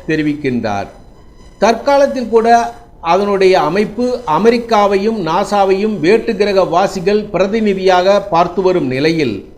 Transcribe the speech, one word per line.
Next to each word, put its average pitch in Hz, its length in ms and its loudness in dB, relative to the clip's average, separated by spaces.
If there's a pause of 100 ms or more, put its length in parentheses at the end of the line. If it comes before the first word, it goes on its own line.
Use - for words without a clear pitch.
தெரிவிக்கின்றார். 135 840 -4 (760)
தற்காலத்தில் 233 720 0
கூட 220 120 2 (640)
அதனுடைய 196 400 2 (160)
அமைப்பு 214 360 -2 (320)
அமெரிக்காவையும் 214 920 0
நாசாவையும் 196 720 0
வேற்று 214 400 0
கிரக 196 240 2 (120)
வாசிகள் 185 480 0 (100)
பிரதிநிதியாக 190 840 2 (140)
பார்த்து 175 280 0
வரும் 180 340 0
நிலையில் 147 420 -2 (200)